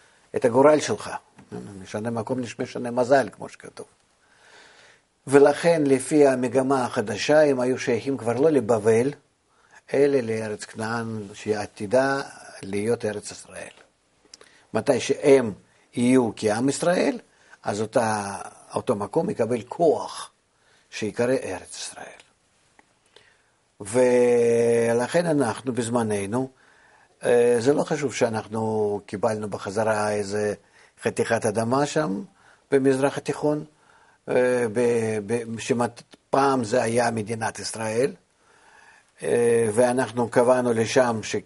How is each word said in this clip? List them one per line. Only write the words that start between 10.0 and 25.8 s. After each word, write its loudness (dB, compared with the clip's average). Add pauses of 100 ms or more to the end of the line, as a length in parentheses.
לארץ -6
כנען, -6 (120)
שעתידה -2 (420)
להיות -4
ארץ -8
ישראל. -16 (1040)
מתי 0
שהם 4 (420)
יהיו 4
כעם 0
ישראל, 0 (440)
אז -4
אותה, -2 (380)
אותו -2
מקום -4
יקבל -2
כוח -2 (600)
שיקרא -2 (100)
ארץ -12
ישראל. -16 (1600)
ולכן 2
אנחנו, -2
בזמננו, -2 (760)